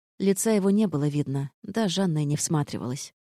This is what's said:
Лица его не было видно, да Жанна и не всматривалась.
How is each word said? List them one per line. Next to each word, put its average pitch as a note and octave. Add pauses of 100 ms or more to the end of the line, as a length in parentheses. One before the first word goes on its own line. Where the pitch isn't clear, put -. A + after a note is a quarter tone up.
(180)
Лица G3
его G3+
не G#3
было D3+
видно, C#3 (100)
да G#3+
Жанна E3+
и D3
не D3
всматривалась. C#3+ (180)